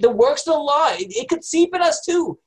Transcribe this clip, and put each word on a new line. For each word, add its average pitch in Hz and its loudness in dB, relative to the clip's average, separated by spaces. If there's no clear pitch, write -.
The 226 4
works 247 2
of 330 0
the 302 2
law, 294 2
it, 185 -6
it 233 -6
could 330 -2
seep 349 2
in 359 -2
us 330 0
too. 339 -2